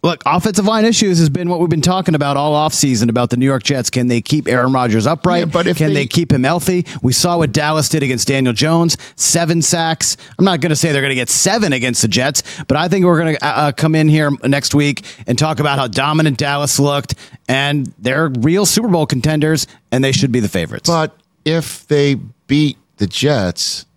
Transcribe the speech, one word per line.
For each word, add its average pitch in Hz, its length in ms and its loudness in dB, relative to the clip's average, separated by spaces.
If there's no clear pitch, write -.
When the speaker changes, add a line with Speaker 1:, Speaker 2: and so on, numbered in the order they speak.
Speaker 1:
Look, 165 240 -2
offensive 180 380 0
line 220 220 2
issues 202 340 2
has 160 80 4
been 175 220 -2
what 175 100 -2
we've 175 100 2
been 160 120 2
talking 185 340 0
about 143 220 0
all 151 160 0
offseason 120 400 0
about 120 220 0
the 123 60 -2
New 127 80 2
York 135 180 0
Jets. 135 260 -2
Can 123 180 0
they 120 140 2
keep - 260 -2
Aaron 123 240 2
Rodgers 113 340 2
upright? 170 360 0
Speaker 2:
Yeah, 170 100 -2
but 180 160 0
if 175 80 0
Speaker 1:
Can 156 140 0
Speaker 2:
they 156 40 0
Speaker 1:
they 143 120 0
keep 165 260 0
him 131 140 2
healthy? 175 400 0
We 127 100 2
saw 175 260 0
what 151 140 0
Dallas 156 380 0
did 160 120 0
against 127 240 -2
Daniel 131 280 0
Jones. 160 420 2
Seven 165 440 0
sacks. 160 540 -2
I'm 190 80 4
not 175 160 0
gonna 156 160 0
say 165 160 0
they're 139 80 0
gonna 135 140 -2
get 123 140 -4
seven 190 440 0
against 123 280 -2
the 117 60 0
Jets, 127 360 0
but 135 80 2
I 170 100 0
think 185 160 2
we're 175 140 4
gonna, 160 240 0
uh, - 40 -4
uh, 143 280 0
come 156 200 0
in 156 140 4
here 151 240 4
next 139 280 0
week 143 300 0
and 120 100 0
talk 156 220 -2
about 143 180 0
how 131 100 -2
dominant 143 500 0
Dallas 143 420 -2
looked, 143 360 0
and 139 500 0
they're 139 300 0
real 170 260 2
Super 226 220 0
Bowl 165 180 2
contenders, 156 640 0
and 127 100 0
they 135 120 0
should 131 180 0
be 123 80 0
the 104 80 0
favorites. 82 420 -4
Speaker 2:
But 160 240 0
if 156 460 -4
they 143 260 2
beat 143 300 0
the 101 80 0
Jets 107 800 -2